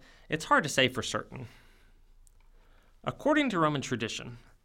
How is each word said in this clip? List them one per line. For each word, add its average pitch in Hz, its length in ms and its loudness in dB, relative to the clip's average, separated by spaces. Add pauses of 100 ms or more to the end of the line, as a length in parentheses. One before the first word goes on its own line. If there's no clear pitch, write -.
(300)
it's 156 160 -4
hard 269 200 4
to 135 40 -4
say 131 180 4
for 113 140 -4
certain. - 460 -6 (1600)
According 294 460 0
to 185 100 0
Roman 151 220 2
tradition, 117 560 -6 (280)